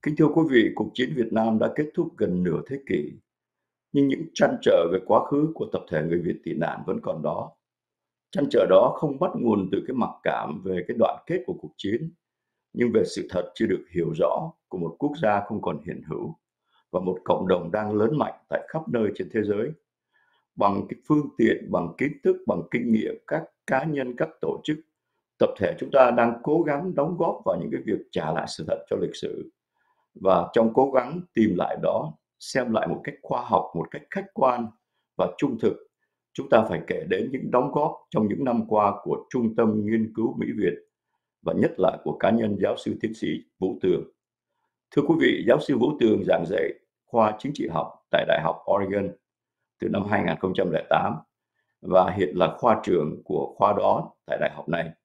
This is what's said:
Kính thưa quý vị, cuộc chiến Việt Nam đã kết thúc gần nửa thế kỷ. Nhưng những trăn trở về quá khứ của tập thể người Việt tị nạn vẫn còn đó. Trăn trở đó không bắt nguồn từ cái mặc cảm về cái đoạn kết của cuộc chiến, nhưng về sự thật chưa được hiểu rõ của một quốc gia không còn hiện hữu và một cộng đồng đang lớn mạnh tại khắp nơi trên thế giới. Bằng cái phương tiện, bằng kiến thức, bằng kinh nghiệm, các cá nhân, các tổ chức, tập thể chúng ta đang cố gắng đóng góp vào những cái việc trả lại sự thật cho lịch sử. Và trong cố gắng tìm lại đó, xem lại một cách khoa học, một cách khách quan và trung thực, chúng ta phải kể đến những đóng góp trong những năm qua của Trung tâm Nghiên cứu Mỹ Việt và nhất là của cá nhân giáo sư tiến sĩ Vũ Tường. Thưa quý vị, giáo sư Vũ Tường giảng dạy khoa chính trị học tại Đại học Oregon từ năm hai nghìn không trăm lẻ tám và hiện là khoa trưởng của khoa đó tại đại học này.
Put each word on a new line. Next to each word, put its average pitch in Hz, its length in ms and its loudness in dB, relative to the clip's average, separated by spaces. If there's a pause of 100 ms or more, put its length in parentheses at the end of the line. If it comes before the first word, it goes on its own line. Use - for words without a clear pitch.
Kính 151 140 -2
thưa 156 120 6
quý 165 220 4
vị, 110 260 6
cuộc - 180 -4
chiến 131 220 -2
Việt 113 180 -2
Nam 110 260 2
đã 117 160 2
kết 151 180 -2
thúc - 240 -4
gần 90 260 0
nửa 80 260 0
thế 69 180 -8
kỷ. 76 240 -2 (800)
Nhưng 139 160 4
những 147 260 0
trăn 233 280 2
trở 87 320 4
về 95 120 2
quá 107 200 4
khứ 151 300 0
của - 160 -6
tập - 180 -6
thể 80 120 0
người 82 180 0
Việt 85 240 -2
tị 87 100 -6
nạn 78 320 -4
vẫn 87 160 -4
còn 80 200 -6
đó. 90 300 -4 (800)
Trăn 143 200 -2
trở - 180 4
đó 131 280 6
không 139 220 -4
bắt 180 160 0
nguồn 107 360 2
từ 98 160 -2
cái 131 80 -4
mặc 110 140 0 (140)
cảm 69 400 -4
về 92 240 -4
cái 120 120 -6
đoạn - 280 2
kết 175 180 -4
của 165 160 -6
cuộc - 160 -16
chiến, 123 340 -4 (640)
nhưng 120 180 0
về 101 140 4
sự 90 240 -8
thật 90 260 -4
chưa 110 100 -2
được 92 260 -2
hiểu 82 280 -2
rõ 160 320 0 (160)
của - 100 -10
một 85 220 -6
quốc 147 120 -2 (100)
gia 104 200 2
không 104 200 -6
còn 80 240 -6
hiện - 220 -10
hữu - 280 -8 (560)
và 92 80 0
một 90 240 -4
cộng 92 240 0
đồng 90 240 2
đang 104 220 -2
lớn 113 240 2
mạnh 107 180 -2 (140)
tại - 180 -2
khắp 160 220 -6
nơi 113 260 0
trên - 180 -8
thế 113 100 0
giới. 104 280 -2 (840)
Bằng 98 340 0
cái - 180 -10
phương 151 300 2
tiện, 107 340 2
bằng 85 260 -2
kiến 143 140 -2 (120)
thức, 185 120 4 (120)
bằng 90 140 0 (100)
kinh 120 200 0
nghiệm, 107 220 0 (140)
các - 160 -4 (240)
cá 165 160 0
nhân, 135 340 -4
các 160 120 -2 (120)
tổ - 220 -4
chức, 156 140 -4 (640)
tập 110 100 4 (100)
thể 82 200 0
chúng - 120 -8
ta 127 200 8
đang 120 320 2
cố 156 180 2
gắng 147 340 -2
đóng 160 220 -2
góp 165 280 -2
vào 92 160 0
những - 100 -6
cái - 140 -6
việc 101 160 -2 (100)
trả 80 200 -4
lại 82 160 -2
sự - 200 -10
thật - 220 -4
cho 104 120 -2
lịch 85 140 -4
sử. - 360 -10 (720)
Và 90 320 4
trong 113 200 4
cố 135 180 4
gắng 131 300 0 (120)
tìm 104 240 4
lại - 240 -2
đó, 110 320 -2 (260)
xem 123 320 -2
lại - 160 0
một - 160 -4
cách - 180 -10
khoa 127 200 -4
học, - 340 0
một - 160 -4
cách - 180 -12
khách 196 240 -6
quan 123 340 0 (500)
và 90 100 2 (100)
trung - 220 -2
thực, 107 140 2 (600)
chúng 139 160 -10
ta 113 200 6
phải 82 180 -4
kể 85 220 -4
đến 92 220 -2
những 131 200 -6
đóng 127 200 2
góp 151 200 0 (180)
trong 107 180 0
những 101 160 -2
năm 117 240 0
qua 104 260 2 (100)
của - 260 -4
Trung 113 260 -2
tâm 107 300 2
Nghiên 110 300 0
cứu 113 240 -2
Mỹ - 80 -2 (100)
Việt - 160 0 (680)
và 85 120 -2
nhất 117 240 2
là - 260 2
của - 140 -4
cá - 120 2
nhân 113 320 0
giáo 104 160 0
sư 107 240 -6
tiến 110 120 -4
sĩ 101 140 -8 (320)
Vũ 92 220 -2
Tường. 87 220 2 (920)
Thưa 147 60 4
quý 147 180 2
vị, 113 280 2
giáo 127 120 6
sư 139 180 0
Vũ 123 220 2
Tường 104 280 4
giảng 87 200 2
dạy - 220 0 (360)
khoa 107 340 2
chính 135 160 -6
trị - 120 -4
học - 440 -6
tại - 160 2
Đại 82 160 2
học 80 280 -4
Oregon 98 380 0 (720)
từ - 100 -4
năm 98 200 -2
hai 101 140 2
nghìn 85 160 0
không 92 140 0
trăm 92 180 0
lẻ 80 180 -2
tám 95 240 2 (680)
và 90 360 4
hiện 92 200 0
là 90 200 2
khoa 113 260 4
trưởng 80 400 0
của 71 340 -4
khoa 101 160 4
đó 98 400 0 (120)
tại - 160 -4
đại 76 140 -2
học 76 140 -14
này. 82 200 -2 (160)